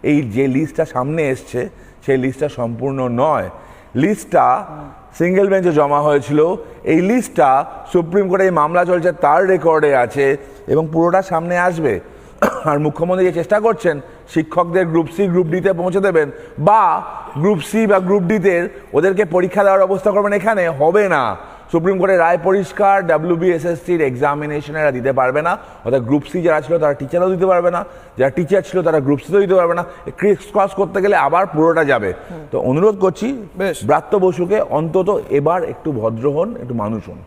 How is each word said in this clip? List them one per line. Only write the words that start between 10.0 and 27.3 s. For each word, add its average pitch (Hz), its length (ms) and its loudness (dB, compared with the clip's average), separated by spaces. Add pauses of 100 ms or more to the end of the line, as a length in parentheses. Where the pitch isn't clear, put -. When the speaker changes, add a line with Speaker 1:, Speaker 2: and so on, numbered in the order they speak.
Speaker 1:
এবং 156 260 0
পুরোটা 175 300 2
সামনে 175 360 -2
আসবে। 160 420 0 (640)
আর 147 140 0
মুখ্যমন্ত্রী 170 480 0
যে 175 60 2
চেষ্টা 170 280 0
করছেন 185 400 0 (340)
শিক্ষকদের 170 520 0
গ্রুপ 165 200 0 (100)
সি, 196 100 0
গ্রুপ 175 200 0
ডিতে 180 260 0
পৌঁছে 180 280 -2
দেবেন 165 300 0 (280)
বা 185 440 2 (340)
গ্রুপ 170 240 0
সি 220 260 0
বা 196 120 4
গ্রুপ 185 240 0
ডিতে 175 460 0 (240)
ওদেরকে 185 320 2
পরীক্ষা 180 380 0
দেওয়ার 196 180 4
ব্যবস্থা 190 300 2
করবেন, 202 220 0
এখানে 202 360 0
হবে 170 400 2
না। 123 280 0 (360)
সুপ্রিম 180 260 0
কোর্টের 190 200 2
রায় 170 260 2
পরিষ্কার, 196 640 2
ডাব্লিউবিএসএসসির 170 920 0
এক্সামিনেশন 147 760 -2
এরা 151 160 0
দিতে 127 200 -2
পারবে 131 300 0
না, 180 160 -2 (260)
অর্থাৎ 123 180 0
গ্রুপ 139 200 0 (100)
সি 180 100 -4
যারা 156 180 2
ছিল 156 180 -2
তারা 147 160 0
টিচারও 175 360 -2